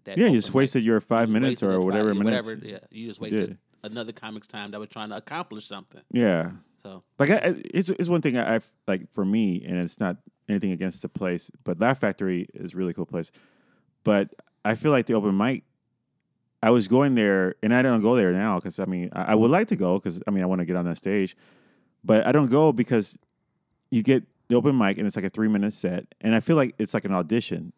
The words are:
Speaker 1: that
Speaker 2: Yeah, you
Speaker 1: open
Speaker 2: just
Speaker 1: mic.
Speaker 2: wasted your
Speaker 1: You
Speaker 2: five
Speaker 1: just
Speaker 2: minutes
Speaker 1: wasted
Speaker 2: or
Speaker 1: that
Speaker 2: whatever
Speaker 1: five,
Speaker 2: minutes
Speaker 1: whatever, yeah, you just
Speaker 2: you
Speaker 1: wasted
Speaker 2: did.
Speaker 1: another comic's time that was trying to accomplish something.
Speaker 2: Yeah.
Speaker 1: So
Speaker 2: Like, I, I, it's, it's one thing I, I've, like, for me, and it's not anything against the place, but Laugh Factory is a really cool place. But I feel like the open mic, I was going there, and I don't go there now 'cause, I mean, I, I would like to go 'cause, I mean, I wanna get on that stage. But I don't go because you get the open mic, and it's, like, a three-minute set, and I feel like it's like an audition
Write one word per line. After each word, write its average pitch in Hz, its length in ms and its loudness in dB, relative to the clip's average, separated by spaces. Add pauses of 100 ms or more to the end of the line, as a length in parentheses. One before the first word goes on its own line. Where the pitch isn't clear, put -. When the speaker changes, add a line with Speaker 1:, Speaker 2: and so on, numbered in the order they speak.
Speaker 1:
that 98 120 -12
Speaker 2:
Yeah, 220 100 4
you 226 40 6
Speaker 1:
open 143 120 6
Speaker 2:
just - 80 -6
Speaker 1:
mic. - 60 -4
Speaker 2:
wasted 131 280 2
your 113 140 4
Speaker 1:
You 101 40 2
Speaker 2:
five 117 280 2
Speaker 1:
just 110 40 0
Speaker 2:
minutes 123 300 0
Speaker 1:
wasted 101 60 0
Speaker 2:
or 92 100 2
Speaker 1:
that 92 80 2
Speaker 2:
whatever 104 260 0
Speaker 1:
five, 98 100 0
Speaker 2:
minutes 113 240 0
Speaker 1:
whatever, 110 200 -12
yeah, 101 100 -14 (140)
you 113 160 -14
just 104 120 -14
Speaker 2:
you 113 40 -10
Speaker 1:
wasted 110 260 -4
Speaker 2:
did. 90 80 -14 (260)
Speaker 1:
another 113 280 -12
comic's 107 340 -16
time 104 240 -14
that 104 100 -12
was 107 100 -14
trying 107 200 -12
to 101 80 -10
accomplish 127 480 -12
something. - 360 -18 (100)
Speaker 2:
Yeah. 92 400 2 (320)
Speaker 1:
So 95 180 -18 (160)
Speaker 2:
Like, 143 140 2
I, 214 60 4
I, - 180 0 (180)
it's, 180 160 -2
it's 175 200 -4
one 175 120 2
thing 131 160 0
I, 113 200 0
I've, - 140 -6 (140)
like, 92 260 -4
for 101 140 -2
me, 98 400 0
and 90 180 -4
it's 85 160 -10
not 92 180 -2 (300)
anything 101 240 -2
against 90 300 -6
the 95 80 -10
place, 90 400 -6 (140)
but 87 160 -6
Laugh 123 200 2
Factory 92 540 -2
is 90 220 -12
a - 20 -10
really 92 160 -4
cool 90 140 -8
place. 85 240 -8 (720)
But 101 320 2 (280)
I 107 120 0
feel 147 160 0
like 127 160 2
the 117 80 0
open 101 200 2
mic, 113 280 0 (1000)
I 110 80 4
was 117 180 4
going 131 280 4
there, 98 480 2
and 110 100 4
I 123 80 4
don't 123 200 2
go 117 140 4
there 98 160 4
now 98 280 0
'cause, 90 200 -10
I 95 60 -4
mean, 90 260 -6
I, - 200 -4
I 110 40 4
would 110 140 6
like 196 200 2
to - 60 0
go 92 240 0
'cause, 90 280 -8
I 107 40 -2
mean, 95 120 0
I - 20 0
wanna 90 200 -2
get 87 100 -4
on 87 100 -2
that 85 120 -4
stage. 98 380 -4 (680)
But 107 240 4
I 123 40 2
don't 139 180 4
go 151 220 4
because 117 460 0 (720)
you 113 140 0
get 131 200 4 (260)
the 120 60 4
open 131 220 4
mic, 101 220 2
and 107 80 -2
it's, 98 80 -4
like, 92 100 -4
a 92 60 -2
three-minute 107 420 0
set, 90 320 -6 (160)
and 113 140 0
I 113 60 2
feel 165 140 2
like 135 220 0
it's 107 160 -4
like 110 120 -2
an 95 80 -4
audition 90 640 -2